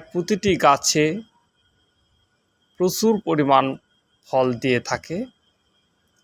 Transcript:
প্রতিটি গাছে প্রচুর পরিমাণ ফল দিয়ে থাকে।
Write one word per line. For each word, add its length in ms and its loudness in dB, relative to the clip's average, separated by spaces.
প্রতিটি 480 -2
গাছে 480 2
প্রচুর 400 0
পরিমাণ 440 2
ফল 180 2
দিয়ে 180 0
থাকে। 380 -8